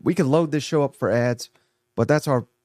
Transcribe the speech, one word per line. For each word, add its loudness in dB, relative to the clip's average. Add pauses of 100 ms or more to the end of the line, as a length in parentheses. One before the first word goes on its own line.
we 0
could 2
load 2
this -2
show -2
up -4
for -2
ads, -2 (440)
but 0
that's 0
our 0 (180)